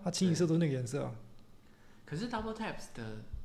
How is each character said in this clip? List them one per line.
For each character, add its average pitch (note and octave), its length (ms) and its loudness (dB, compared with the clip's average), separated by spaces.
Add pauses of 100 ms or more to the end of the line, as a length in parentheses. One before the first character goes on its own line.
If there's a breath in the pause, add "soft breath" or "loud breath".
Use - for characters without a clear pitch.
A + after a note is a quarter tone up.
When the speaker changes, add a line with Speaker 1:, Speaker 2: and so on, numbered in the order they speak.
Speaker 1:
他 F3+ 80 0
清 F#3 200 4
一 D#3+ 40 6
色 F3 100 6
都 D#3+ 80 4
是 E3 60 6
那 E3+ 80 6
个 C#3 60 2
颜 B2+ 120 0
色 C3+ 180 -2
啊。 B2+ 80 -2
Speaker 2:
对。 - 920 -16
可 D3 100 -8
是 A3+ 140 -4
Double A3 240 -4
Taps A3 400 -6
的 A2 300 -8 (220)